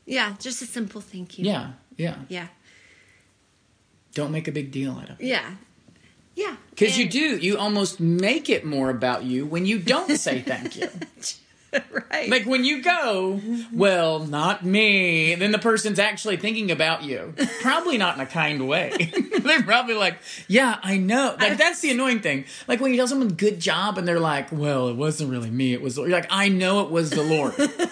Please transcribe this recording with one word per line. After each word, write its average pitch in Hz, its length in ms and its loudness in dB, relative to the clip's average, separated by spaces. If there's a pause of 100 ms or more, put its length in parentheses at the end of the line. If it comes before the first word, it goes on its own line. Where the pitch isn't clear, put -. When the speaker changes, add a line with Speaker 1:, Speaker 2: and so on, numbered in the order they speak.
Speaker 1:
Yeah, 220 340 -4
just 254 220 -10
a 240 60 -12
simple 214 340 -8
thank 180 380 -14
you. 185 60 -2
Speaker 2:
Yeah, 135 260 -2 (260)
yeah. 160 200 -6 (120)
Speaker 1:
Yeah. 175 180 -10 (1700)
Speaker 2:
Don't 147 180 -4
make 160 160 -4
a 151 40 -6
big 139 200 -6
deal 135 220 -6
out - 160 -14
of - 100 -18
it. 247 60 -8
Speaker 1:
Yeah. 226 300 -4 (800)
Yeah. 370 200 -6 (220)
Speaker 2:
'Cause 202 200 2
you 240 80 2
Speaker 1:
And 165 60 -2
Speaker 2:
do. 240 260 0
You 180 200 0
almost 202 420 0
make 185 500 2
it 208 160 0
more 135 260 0
about 123 320 -2
you 127 220 -2
when 170 200 -2
you 214 140 0
don't 285 380 0
say 131 240 -2
thank - 360 -6
you. - 160 -6
Speaker 1:
<laughs> 180 60 -12 (1080)
Right. - 200 -4
Speaker 2:
Like, 226 160 2
when 254 180 2
you 269 180 0
go, 208 600 0 (320)
"Well, 170 460 4
not 156 440 0
me," 180 720 4
then 196 160 2
the 214 80 4
person's 214 400 2
actually 202 380 0
thinking 208 340 -2
about 156 320 0
you. 135 300 -6 (260)
Probably 294 380 0
not 180 180 2
in 135 60 -6
a 135 40 -4
kind 151 440 -2
way. 170 420 0 (160)
<laughs> 403 160 0
They're 302 180 4
probably 226 340 2
like, 185 220 0 (300)
"Yeah, 233 340 4
I 196 140 -2
know." 220 420 2
Like, - 140 4
Speaker 1:
I 294 40 0
Speaker 2:
that's 339 260 2
the 294 100 2
annoying 240 300 2
thing. 139 240 -2 (240)
Like, 247 100 2
when 262 120 2
you 240 60 2
tell 247 120 2
someone, 254 240 0
"Good 190 260 0
job," 180 380 0
and 175 100 -2
they're 170 140 2
like, 147 320 0
"Well, 143 340 0
it 120 80 -2
wasn't 151 360 -2
really 117 200 -4
me. 127 220 2
It 123 80 -4
was," 131 160 -4
you're 147 100 -2
like, 175 220 2
"I 196 180 2
know 190 380 4
it 143 60 -6
was 165 180 2
the 151 140 0
Lord." 156 340 2
Speaker 1:
<laughs> 285 120 4 (220)